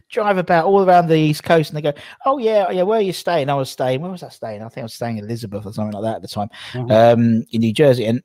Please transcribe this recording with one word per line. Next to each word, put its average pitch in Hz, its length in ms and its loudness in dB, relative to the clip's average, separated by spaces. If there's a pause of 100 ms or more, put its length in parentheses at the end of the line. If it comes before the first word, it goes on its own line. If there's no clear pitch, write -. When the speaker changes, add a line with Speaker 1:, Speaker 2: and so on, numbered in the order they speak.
Speaker 1:
drive 208 300 -2
about 170 260 2
all 196 180 4
around 180 240 6
the 160 80 4
East 156 280 0
Coast, 165 260 2
and 156 80 -12
they 151 40 -10 (100)
go, - 20 -2 (320)
"Oh, 277 140 0
yeah, 214 320 0
yeah, 185 100 0
where 214 160 0
are 214 60 2
you 185 100 -2
staying?" 160 360 -2
I 143 40 0
was 139 160 -2
staying, 131 320 -4
where 175 80 -10
was 180 140 -14
I 123 60 -18
staying? 110 340 -12
I 113 60 -14
think - 100 -16
I 127 60 -10
was 110 100 -16
staying 117 240 -6
in 104 60 -12
Elizabeth 107 420 -10
or 110 60 -14
something 107 200 -6
like 101 160 -8
that 110 60 -4
at 87 80 -12
the 98 40 -14
time, 104 220 -8 (240)
Speaker 2:
Uh-huh. 117 400 4
Speaker 1:
um, 117 380 2
in 117 100 -4
New 113 100 0
Jersey. 127 340 2
And, 117 200 -2